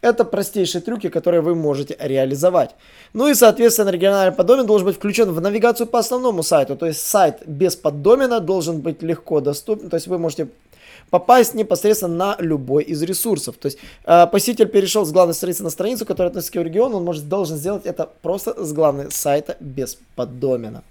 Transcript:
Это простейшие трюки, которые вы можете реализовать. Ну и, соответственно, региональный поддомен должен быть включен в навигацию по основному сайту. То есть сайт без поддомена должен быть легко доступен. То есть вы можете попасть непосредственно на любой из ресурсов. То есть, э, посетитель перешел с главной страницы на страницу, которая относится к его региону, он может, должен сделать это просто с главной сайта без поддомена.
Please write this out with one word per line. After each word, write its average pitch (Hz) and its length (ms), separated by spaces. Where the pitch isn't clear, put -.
Это 233 240
простейшие 190 560
трюки, 208 280
которые 170 320
вы 165 140
можете 147 440
реализовать. 139 720
Ну 262 160
и, 285 40
соответственно, 220 560
региональный 190 460
поддомен 233 300
должен 202 200
быть 196 120
включен 208 340
в 160 80
навигацию 226 480
по 240 120
основному 226 440
сайту. 143 320
То 165 120
есть 156 180
сайт 180 400
без 160 320
поддомена 220 640
должен 165 400
быть 160 200
легко 160 380
доступен. 185 500
То 170 60
есть 165 120
вы 180 100
можете 165 320
попасть 233 440
непосредственно 208 640
на 190 240
любой 147 440
из 151 180
ресурсов. 180 560
То - 100
есть, 139 100
э, 170 220
посетитель 214 400
перешел 196 380
с 156 60
главной 170 220
страницы 180 300
на 170 60
страницу, 220 360
которая 185 240
относится 175 240
к - 20
его 170 100
региону, 208 320
он 180 60
может, 156 240
должен 160 300
сделать 185 280
это 165 220
просто 185 420
с 156 80
главной 143 400
сайта 147 480
без 131 380
поддомена. 123 760